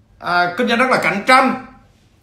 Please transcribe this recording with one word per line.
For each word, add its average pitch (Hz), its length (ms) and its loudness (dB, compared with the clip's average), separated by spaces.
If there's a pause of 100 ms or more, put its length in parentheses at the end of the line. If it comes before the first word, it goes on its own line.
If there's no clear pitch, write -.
(200)
à, 175 360 -2
kinh 226 120 -2
doanh 226 100 0
rất 254 120 0
là 226 120 2
cạnh 185 240 -2
tranh. 254 400 2 (560)